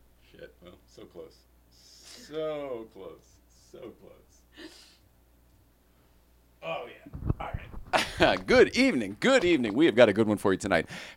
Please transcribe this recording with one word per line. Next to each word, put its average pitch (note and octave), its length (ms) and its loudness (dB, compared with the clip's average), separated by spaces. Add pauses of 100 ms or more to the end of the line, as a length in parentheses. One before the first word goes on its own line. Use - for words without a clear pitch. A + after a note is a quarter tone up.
(300)
shit. - 320 -20
Well, F2+ 100 -20 (140)
so - 180 -20
close. E2 300 -20 (360)
So D3 1200 -14
close. F2+ 180 -18 (600)
So - 80 -20
close. - 920 -20 (1900)
Oh, D#3+ 240 -10
yeah. - 540 -10
All - 100 -10 (680)
right. G2 260 2
<laughs> - 0 -
Good F#3+ 300 4
evening. C#3 440 0
Good A#3+ 240 4
evening. B2+ 300 2
We D#3 120 4
have A2+ 80 2
got A#2 140 8
a G2+ 40 4
good G#2+ 140 2
one G#2+ 120 0
for G2+ 140 2
you F#2 60 0
tonight. F2 280 0 (300)